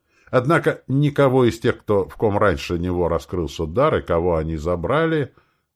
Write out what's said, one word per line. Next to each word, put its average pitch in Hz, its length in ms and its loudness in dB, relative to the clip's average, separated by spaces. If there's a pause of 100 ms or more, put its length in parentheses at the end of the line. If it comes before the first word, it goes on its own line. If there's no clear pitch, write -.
(300)
Однако 135 580 0
никого 139 580 2
из 110 140 2
тех, 120 200 0
кто, 98 280 0
в - 80 -20
ком 104 220 0
раньше 90 400 0
него 87 300 -2
раскрылся 82 580 -4
дар, 117 320 0
и 80 40 -2
кого 85 340 0
они 80 220 -2
забрали, 117 760 -2 (420)